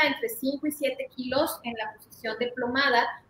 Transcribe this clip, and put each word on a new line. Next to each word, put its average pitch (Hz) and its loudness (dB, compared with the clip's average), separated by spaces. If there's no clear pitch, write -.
entre 247 0
cinco 277 -2
y 294 2
siete 262 -2
kilos 254 0
en 233 -4
la 220 -6
posición - -8
de 247 0
plomada, 247 4